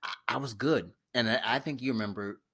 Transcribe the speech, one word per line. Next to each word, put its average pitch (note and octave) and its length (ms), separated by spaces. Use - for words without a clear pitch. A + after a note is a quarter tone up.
I, - 320
I - 20
was C3+ 160
good. A2 380
And A2+ 140
I, A#2 140
I A#2+ 160
think C3+ 220
you C3 120
remember, G#2 480